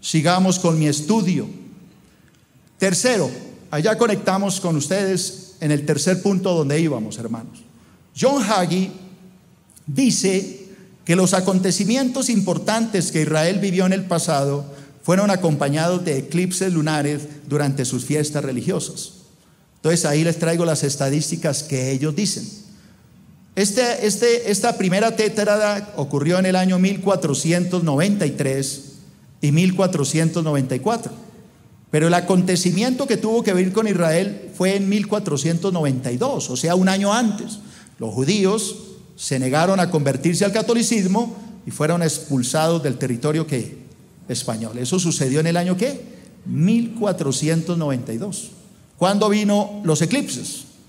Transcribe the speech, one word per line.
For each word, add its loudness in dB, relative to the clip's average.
sigamos 2
con 2
mi 2
estudio. 0
Tercero, 2
allá 0
conectamos 0
con -2
ustedes -2
en 0
el 0
tercer 0
punto 2
donde 2
íbamos, -2
hermanos. -8
John 4
Hagee 0
dice 0
que 2
los 4
acontecimientos 2
importantes 0
que 2
Israel 2
vivió 0
en 4
el -2
pasado 0
fueron 2
acompañados 0
de 0
eclipses -2
lunares 0
durante 0
sus -4
fiestas -2
religiosas. -4
Entonces 2
ahí 2
les 0
traigo 0
las 0
estadísticas -2
que -2
ellos -2
dicen. -4
Este, 0
este, 2
esta 0
primera 2
tétrada 0
ocurrió 0
en 2
el 2
año 2
mil 2
cuatrocientos 0
noventa 2
y 0
tres -4
y 2
mil 4
cuatrocientos 0
noventa 0
y -4
cuatro. -2
Pero 2
el 4
acontecimiento 2
que 2
tuvo 0
que 0
ver 2
con 0
Israel 0
fue 0
en 0
mil 0
cuatrocientos -2
noventa 0
y -2
dos, -2
o -6
sea, 0
un 4
año 2
antes. -2
Los -8
judíos 0
se -4
negaron 2
a 2
convertirse 0
al 0
catolicismo 0
y -10
fueron 0
expulsados 0
del -2
territorio, -2
¿qué? -6
Español. -6
¿Eso -2
sucedió 0
en 2
el 2
año, 0
qué? -2
Mil 2
cuatrocientos -2
noventa -4
y -6
dos. -8
¿Cuándo 2
vino 2
los 2
eclipses? -4